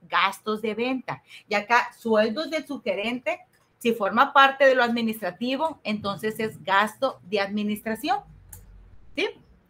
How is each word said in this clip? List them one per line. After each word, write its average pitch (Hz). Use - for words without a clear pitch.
gastos 196
de 214
venta. 240
Y 208
acá, 233
sueldos 226
del 311
subgerente, 240
si 233
forma 226
parte 269
de 262
lo 254
administrativo, 226
entonces 208
es 220
gasto 214
de 196
administración. 214
¿Sí? 359